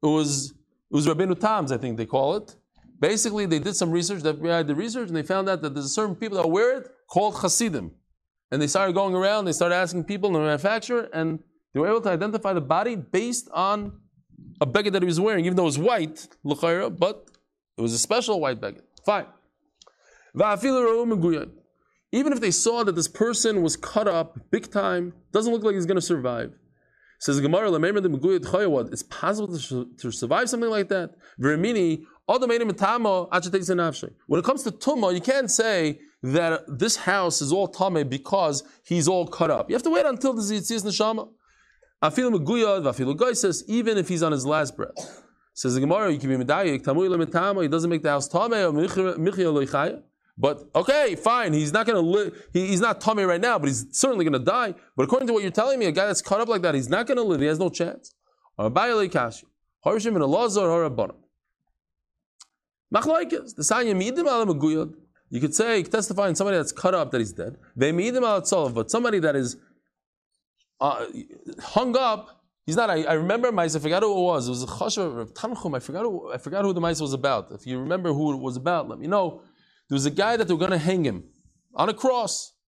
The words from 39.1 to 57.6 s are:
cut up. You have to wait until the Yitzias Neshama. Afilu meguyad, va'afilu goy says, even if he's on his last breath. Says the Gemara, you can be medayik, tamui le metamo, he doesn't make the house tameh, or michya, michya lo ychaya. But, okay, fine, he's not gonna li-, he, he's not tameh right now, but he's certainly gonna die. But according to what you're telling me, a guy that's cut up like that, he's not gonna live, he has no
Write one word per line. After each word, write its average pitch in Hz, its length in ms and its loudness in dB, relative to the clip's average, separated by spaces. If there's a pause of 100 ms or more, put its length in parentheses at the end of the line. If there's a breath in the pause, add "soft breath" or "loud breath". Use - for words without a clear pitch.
cut 165 240 0
up. 123 200 0
You 202 60 0
have 247 80 0
to 330 60 2
wait 330 160 4
until 269 280 0
the 226 80 -4
Yitzias 208 440 -4
Neshama. 214 440 -2 (760 soft breath)
Afilu 226 320 2
meguyad, 196 480 2
va'afilu 131 340 0
goy 247 160 2
says, - 340 0
even 220 300 0
if 185 100 0
he's 165 160 0
on 160 80 2
his 135 140 -2
last 147 300 0
breath. - 460 -12 (320 loud breath)
Says 127 220 -2
the 131 40 2
Gemara, 175 320 2
you 147 60 0
can 135 120 -6
be 127 140 0
medayik, 147 400 0
tamui 170 260 2
le 170 160 2
metamo, 190 360 0
he 160 60 2
doesn't 160 220 0
make 170 120 0
the 156 80 0
house 143 180 0
tameh, 208 400 0
or 156 60 0
michya, 180 440 0
michya 175 360 0
lo 143 100 2
ychaya. 147 380 -2 (340)
But, 143 380 0
okay, 247 420 4
fine, 220 380 2
he's 151 180 2
not 214 140 2
gonna 220 140 2
li-, 180 320 2 (200 loud breath)
he, 185 160 0
he's 190 140 2
not 226 180 2
tameh 208 280 2
right 175 120 2
now, 226 200 2
but 143 80 -2
he's 120 240 -4
certainly 233 340 2
gonna 143 140 2
die. 202 340 0 (240 loud breath)
But 131 60 4
according 247 240 2
to 233 60 2
what 208 100 2
you're 185 80 -4
telling 254 260 2
me, 226 80 0
a 175 60 2
guy 185 160 2
that's 196 160 -2
cut 202 180 0
up 233 60 0
like 214 160 0
that, 170 100 2
he's 131 160 -2
not 202 160 0
gonna 254 160 0
live, 185 180 0
he 135 60 2
has 156 140 0
no 180 100 0